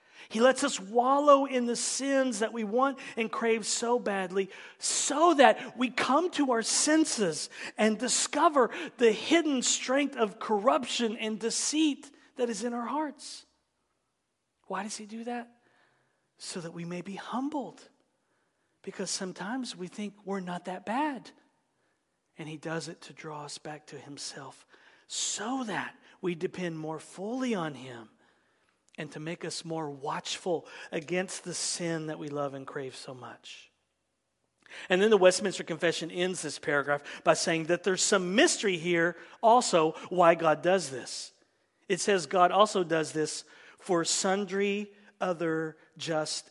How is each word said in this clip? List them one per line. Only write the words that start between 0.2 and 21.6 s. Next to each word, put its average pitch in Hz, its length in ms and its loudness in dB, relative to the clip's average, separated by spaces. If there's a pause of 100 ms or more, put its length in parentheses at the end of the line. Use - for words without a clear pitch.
He 220 100 -4
lets 254 240 6
us 262 160 -2
wallow 269 680 6
in 254 200 0
the 240 100 0
sins 262 640 0
that 214 140 0
we 226 100 -4
want 254 360 2 (180)
and 220 120 0
crave 226 360 0
so 240 340 0
badly 190 500 -2 (300)
so 320 540 4
that 233 440 6
we 247 120 0
come 311 420 2
to 285 200 0
our 226 100 2
senses 233 880 2 (280)
and 214 200 4
discover 285 720 2 (280)
the 233 140 6
hidden 294 500 2
strength 277 540 0
of 220 240 0
corruption 233 800 0
and 220 200 -4
deceit 285 720 -2 (280)
that 247 120 -2
is 208 140 -6
in 240 100 -4
our 240 120 -6
hearts. 285 600 -8 (1200)
Why 185 160 -8
does 214 120 -10
he 214 100 -14
do 226 200 -12
that? 240 260 -10 (840)
So - 240 -12
that 170 120 -12
we 170 120 -10
may 175 160 -8
be 196 140 -12
humbled. 262 640 -8 (1000)
Because 190 300 -8
sometimes 196 640 -8
we 180 120 -10
think 202 260 -10 (120)
we're 196 140 -4
not 180 260 -8
that 185 200 -8
bad. 254 460 -4 (1080)